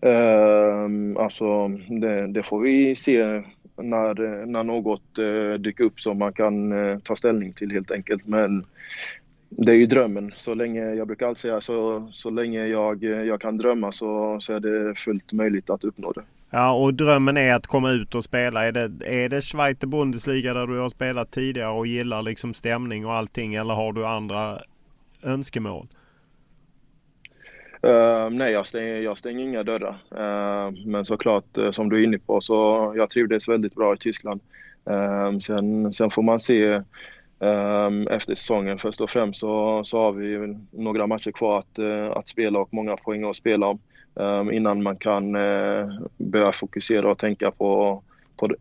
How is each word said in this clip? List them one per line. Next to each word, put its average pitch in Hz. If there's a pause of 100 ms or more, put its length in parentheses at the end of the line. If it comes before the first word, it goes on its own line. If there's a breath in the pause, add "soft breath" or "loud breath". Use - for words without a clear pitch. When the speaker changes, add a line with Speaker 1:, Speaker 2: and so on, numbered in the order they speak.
Speaker 1:
Ehm, 104
alltså, 104 (320)
det, 104
det 101
får 104
vi 135
se 110 (340)
när, 110
när 117
något, 113
eh, 107
dyker 107
upp 107
som 104
man 101
kan, 104
eh, 101
ta 107
ställning 107
till 101
helt 95
enkelt. 101
Men 101 (840 loud breath)
det 117
är 117
ju 117
drömmen. 107
Så -
länge, 113
jag 110
brukar 110
alltid 120
säga, 113
så, 110
så -
länge 113
jag, 107
eh, 110
jag 110
kan 110
drömma 113
så, 107
så 110
är 107
det 107
fullt -
möjligt 107
att 98
uppnå 98
det. - (280)
Speaker 2:
Ja, 123
och 131
drömmen 143
är 131
att 120
komma 131
ut 120
och 117
spela. 123
Är 113
det, 117 (160)
är 123
det 139
Zweite 139
Bundesliga 131
där 123
du 123
har 127
spelat 123
tidigare 127
och 113
gillar 120
liksom 113
stämning 117
och 113
allting, 110
eller 110
har 110
du 110
andra 107 (640)
önskemål? 123 (2000 loud breath)
Speaker 1:
Eh, 117
nej, 123
jag 101
stänger, 113
jag 107
stänger 123
inga 127
dörrar. 101 (180)
Eh, 101 (140)
men 101
såklart, 107
eh, 107
som 107
du 110
är 107
inne 110
på, 104
så 107
jag 110
trivdes 113
väldigt 110
bra 104
i -
Tyskland. 104 (500 loud breath)
Eh, 101
sen, 104
sen 110
får 110
man 113
se, 110 (760 loud breath)
eh, 104 (200)
efter 104
säsongen. 98
Först 107
och 107
främst 107
så, 107
så 113
har 110
vi 101
ju 104 (140)
några 107
matcher 110
kvar 104
att, -
eh, 107
att 107
spela 107
och 98
många 107
poäng 107
att 98
spela 104
om, 101 (420 soft breath)
eh, 101
innan 104
man 98
kan, 101
eh, 101 (280)
börja 98
fokusera 104
och 98
tänka 104
på, 101 (340 soft breath)
på 110
de 104